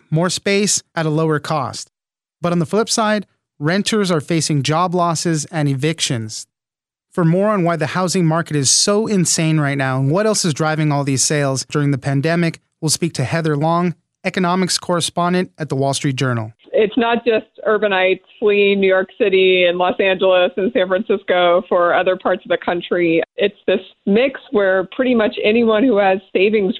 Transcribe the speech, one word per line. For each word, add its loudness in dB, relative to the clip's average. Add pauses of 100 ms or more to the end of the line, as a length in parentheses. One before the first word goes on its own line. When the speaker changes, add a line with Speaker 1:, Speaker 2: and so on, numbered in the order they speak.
(120)
Speaker 1:
more 0
space -2 (100)
at -2
a 0
lower 0
cost. -6 (520)
But -2
on 0
the 0
flip -2
side, -2 (320)
renters 0
are 0
facing -2
job 0
losses -2
and -2
evictions. -4 (640)
For 0
more 2
on 0
why 0
the -4
housing 0
market 0
is 0
so 0
insane 0
right 0
now -2
and 0
what 2
else 0
is 0
driving 0
all 0
these -2
sales -2
during 0
the 0
pandemic, -2 (200)
we'll -4
speak -2
to -4
Heather -2
Long, 0 (280)
economics -2
correspondent -2
at -8
the -4
Wall 0
Street -2
Journal. -2 (240)
Speaker 2:
It's 0
not 0
just 0 (200)
urbanites 2 (180)
fleeing 2
New 4
York 2 (100)
City 4
and 2
Los 0
Angeles 2
and -2
San 0
Francisco 0
for 2
other 0
parts -4
of -16
the 0
country. -2 (140)
It's -2 (100)
this 0 (260)
mix 2 (100)
where 2
pretty 0
much 0
anyone 2
who 2
has 2 (140)
savings 2